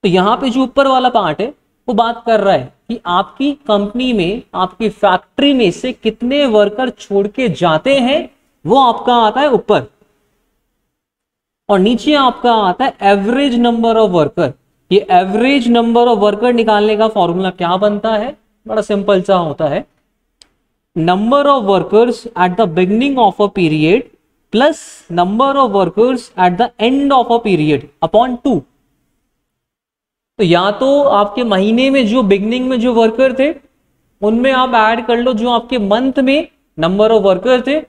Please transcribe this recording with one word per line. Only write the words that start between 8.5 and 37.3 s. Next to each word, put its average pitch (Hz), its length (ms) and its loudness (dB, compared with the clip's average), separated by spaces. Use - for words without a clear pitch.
वो 220 160 2
आपका 240 400 0
आता 220 200 0
है 294 100 0
ऊपर, 185 360 0
और 202 100 2
नीचे 240 380 0
आपका 240 460 0
आता 185 220 -2
है 262 120 -6
average 240 480 0
number 226 360 0
of 214 220 2
worker। 147 320 -2
ये 202 220 2
average 233 580 2
number 233 360 2
of 220 200 2
worker 226 260 0
निकालने 214 440 2
का 220 100 2
formula 185 420 -2
क्या 180 280 -4
बनता 208 380 -2
है, 233 220 -6
बड़ा 220 160 -4
simple 202 400 -2
सा 190 160 0
होता 160 300 -4
है, 151 180 -4
number 196 480 0
of 269 240 0
workers 208 520 2
at 180 140 0
the 233 80 2
beginning 220 460 0
of 196 180 0
a 208 160 2
period 165 480 0
plus 285 280 0
number 196 380 0
of 226 120 0
workers 214 540 0
at 180 120 2
the 240 100 0
end 277 300 0
of 240 160 2
a 233 80 2
period 156 420 0
upon 240 420 0
two। 226 160 0
तो 220 40 0
या 175 260 2
तो 262 80 0
आपके 208 260 -2
महीने 220 460 0
में 269 180 2
जो 240 160 0
beginning 208 460 0
में 262 100 -2
जो 240 140 0
worker 233 460 2
थे 277 100 2
उनमें 233 300 0
आप 254 240 0
ऐड 226 320 2
कर 233 100 0
लो 247 160 0
जो 226 160 -2
आपके 240 360 -2
month 254 340 0
में 277 280 0
number 190 320 2
of 214 160 2
worker 208 420 2